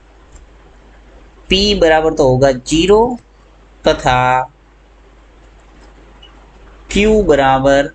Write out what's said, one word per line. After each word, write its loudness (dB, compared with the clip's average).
P 0
बराबर 2
तो 0
होगा 2
ज़ीरो 0
तथा 0
Q 0
बराबर 0